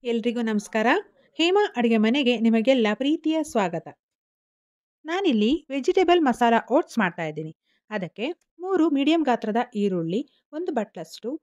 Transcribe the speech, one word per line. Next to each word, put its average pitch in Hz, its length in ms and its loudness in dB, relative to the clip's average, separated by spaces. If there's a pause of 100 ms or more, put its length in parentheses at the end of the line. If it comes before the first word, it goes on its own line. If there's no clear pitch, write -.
ಎಲ್ರಿಗೂ 233 380 -2
ನಮಸ್ಕಾರ. 220 460 -2 (500)
ಹೇಮಾ 359 240 4 (140)
ಅಡುಗೆ 233 200 2
ಮನೆಗೆ 247 440 2
ನಿಮಗೆಲ್ಲ 226 540 2
ಪ್ರೀತಿಯ 311 480 -2
ಸ್ವಾಗತ. 185 460 -4 (1160)
ನಾನಿಲ್ಲಿ 302 460 0 (200)
ವೆಜಿಟೇಬಲ್ 349 500 2
ಮಸಾಲಾ 233 400 2 (100)
ಓಟ್ಸ್ 294 280 0
ಮಾಡ್ತಾ 175 320 0
ಇದ್ದೀನಿ. 156 220 -10 (380)
ಅದಕ್ಕೆ 202 360 -8 (340)
ಮೂರು 359 300 0
ಮೀಡಿಯಂ 294 320 2
ಗಾತ್ರದ 233 400 -2 (120)
ಈರುಳ್ಳಿ, 185 460 -2 (320)
ಒಂದು 339 200 -8
ಬಟ್ಲಷ್ಟು 214 580 -8 (120)